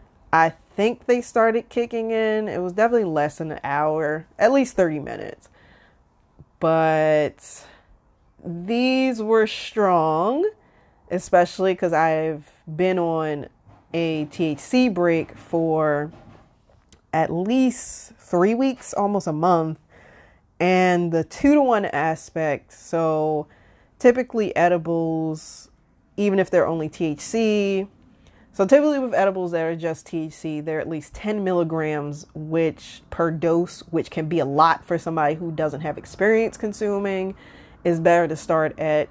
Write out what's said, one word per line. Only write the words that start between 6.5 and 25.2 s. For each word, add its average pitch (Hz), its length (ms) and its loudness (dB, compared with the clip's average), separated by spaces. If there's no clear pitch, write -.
But 156 1040 2
these 240 800 -2
were 220 240 4
strong, 190 1040 0
especially 180 640 2
'cause 180 160 -2
I've 160 580 0
been 185 220 0
on 160 500 -2
a 160 340 -2
T 170 180 -4
H 147 160 -2
C 254 280 2
break 175 480 0
for 156 760 -2
at 160 180 2
least 233 840 -4
three 190 380 2
weeks, 254 400 -4
almost 202 320 -2
a 170 60 -2
month. 160 460 0
And 180 540 2
the 160 120 0
two-to-one 262 600 2
aspect, 156 880 -4
so 156 760 -2
typically 240 580 2
edibles, 165 1120 -2